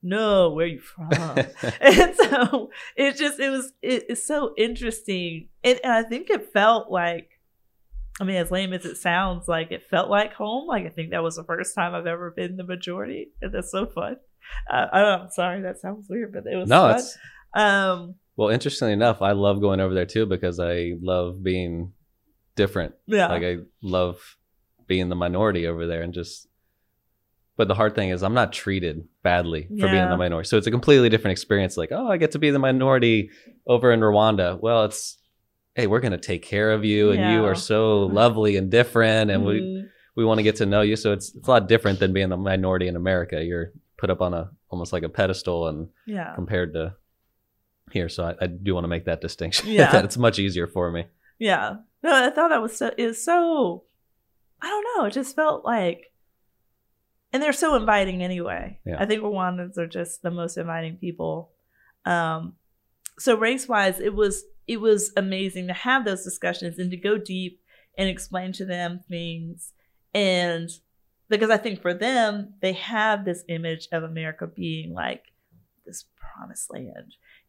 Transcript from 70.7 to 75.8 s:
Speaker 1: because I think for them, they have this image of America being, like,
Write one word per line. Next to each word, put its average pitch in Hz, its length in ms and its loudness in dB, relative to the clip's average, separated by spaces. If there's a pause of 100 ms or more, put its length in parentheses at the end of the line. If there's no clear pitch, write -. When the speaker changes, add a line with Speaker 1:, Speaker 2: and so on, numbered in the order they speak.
Speaker 1:
because 214 220 2
I 220 80 6
think 214 240 -6
for 175 120 -2
them, 214 680 -2
they 185 120 -2
have 214 520 -2
this 175 240 -6
image 165 420 -6
of 165 120 -4
America 160 440 -8
being, 165 460 -10
like, 64 300 -6 (640)